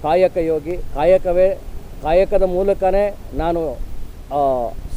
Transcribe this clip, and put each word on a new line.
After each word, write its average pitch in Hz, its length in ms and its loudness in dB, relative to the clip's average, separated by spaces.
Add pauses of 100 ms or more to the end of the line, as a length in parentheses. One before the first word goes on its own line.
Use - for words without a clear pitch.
ಕಾಯಕ 170 340 2
ಯೋಗಿ, 160 400 -2
ಕಾಯಕವೇ, 185 800 2 (440)
ಕಾಯಕದ 190 400 4
ಮೂಲಕನೇ 196 720 2 (200)
ನಾನು, 160 540 -2 (460)
ಆ, 131 380 0 (240)